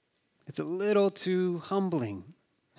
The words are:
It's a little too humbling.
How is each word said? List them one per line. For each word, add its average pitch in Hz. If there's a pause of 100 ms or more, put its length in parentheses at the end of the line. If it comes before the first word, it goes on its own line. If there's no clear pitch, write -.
(460)
It's -
a 156
little 196
too 185
humbling. 147 (440)